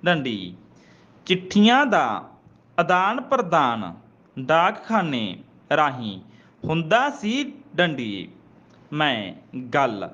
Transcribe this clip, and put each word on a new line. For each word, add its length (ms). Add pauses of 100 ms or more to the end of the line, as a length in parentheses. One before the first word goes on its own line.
ਡੰਡੀ, 480 (720)
ਚਿੱਠੀਆਂ 580
ਦਾ 380 (540)
ਆਦਾਨ 440
ਪ੍ਰਦਾਨ 720 (440)
ਡਾਕਖਾਨੇ 1000 (380)
ਰਾਹੀਂ 440 (440)
ਹੁੰਦਾ 460
ਸੀ। 440 (220)
ਡੰਡੀ, 540 (640)
ਮੈਂ 400 (400)
ਗੱਲ 400